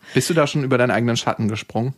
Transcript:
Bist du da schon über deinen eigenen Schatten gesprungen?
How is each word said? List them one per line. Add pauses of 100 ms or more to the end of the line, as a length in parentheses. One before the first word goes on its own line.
(120)
Bist
du
da
schon
über
deinen
eigenen
Schatten
gesprungen?